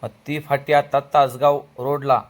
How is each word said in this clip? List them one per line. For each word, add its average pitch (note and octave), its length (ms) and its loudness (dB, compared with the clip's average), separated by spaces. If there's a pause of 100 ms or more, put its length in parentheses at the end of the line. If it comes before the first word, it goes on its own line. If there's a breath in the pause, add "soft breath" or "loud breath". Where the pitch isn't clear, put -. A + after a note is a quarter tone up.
मग A2 60 -10 (180)
ती D3 140 -8
फाटी C#3+ 320 -4
आता C#3+ 280 2
तासगाव C#3 600 0 (180)
रोडला C3+ 520 -2